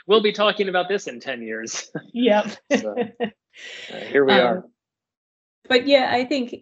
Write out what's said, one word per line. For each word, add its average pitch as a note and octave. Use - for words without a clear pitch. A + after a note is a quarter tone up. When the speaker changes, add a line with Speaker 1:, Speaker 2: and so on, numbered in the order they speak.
Speaker 1:
"We'll G#3+
be G#3
talking G3+
about F3+
this G3
in B2
ten B2
years." A2
<laughs> -
Speaker 2:
Yep. G#3+
Speaker 1:
So, G#3+
uh, -
here C#3
we C3+
Speaker 2:
Um, B2
Speaker 1:
are. F3+
Speaker 2:
but B3+
yeah, C#4
I B3
think, B3+